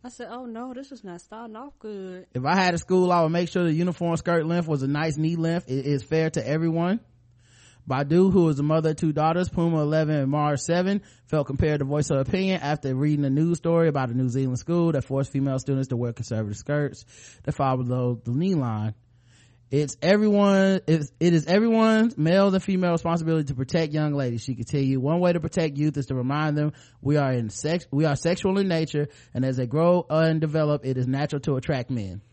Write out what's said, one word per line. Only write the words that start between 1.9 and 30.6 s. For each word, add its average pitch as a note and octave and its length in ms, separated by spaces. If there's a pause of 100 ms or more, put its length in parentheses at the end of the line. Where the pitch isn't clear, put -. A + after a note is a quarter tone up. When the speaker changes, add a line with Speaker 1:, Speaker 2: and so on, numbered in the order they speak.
Speaker 2:
"If B2+ 140
I C#3 80
had F3+ 200
a E3+ 40
school, F#3 340
I F3 100
would D#3 100
make E3+ 180
sure F3+ 140
the E3 80
uniform E3+ 440
skirt E3 300
length E3+ 220
was C#3+ 140
a C3+ 60
nice D3 300
knee D#3+ 180
length. E3 320
It C3 160
is C#3+ 200
fair D#3+ 260
to - 180
everyone." E3 520 (880)
Badu, D#3 440
who F3 160
is C#3 100
the C#3+ 40
mother D#3 280
of D3+ 60
two D#3 160
daughters, D#3+ 360
Puma E3 340
eleven D#3 320
and C3+ 160
Mars D3 340
seven, F#3 380 (240)
felt D3+ 220
compelled D3+ 320
to C#3 40
voice C#3+ 260
her C#3 100
opinion F#3+ 420
after C#3+ 320
reading D3 300
a C3+ 60
news D#3+ 280
story E3 300
about C3+ 200
a A#2 60
New B2+ 140
Zealand B2+ 320
school E3+ 320
that C3+ 100
forced C3+ 300
female C3+ 260
students C3+ 300
to B2 80
wear A#2+ 160
conservative G#2+ 440
skirts D3 480 (380)
that - 140
fall C3 200
below B2 480
the A#2 60
knee F3 240
line. A2 400 (800)
"It's C#3+ 280
everyone, G3 840
it's, D3+ 320
it F3 160
is D3 140
everyone's, A3 680
male F#3 380
and F#3 80
female, F#3 300
responsibility D#3+ 560
to C#3 80
protect D3 360
young D3+ 220
ladies," B2 300
she C3 100
continued. C3 480
"One D#3 160
way F3+ 140
to E3+ 80
protect D#3 360
youth D3 200
is C3+ 100
to C3+ 80
remind D3 420
them D3+ 180 (260)
we D3 160
are C3+ 160
in A#2 180
sex, D#3 400
we D3 140
are D3 100
sexual F#3 440
in G3 100
nature, D#3 400 (260)
and B2+ 100
as C3 120
they B2+ 100
grow E3 420
and D#3+ 320
develop, D3 460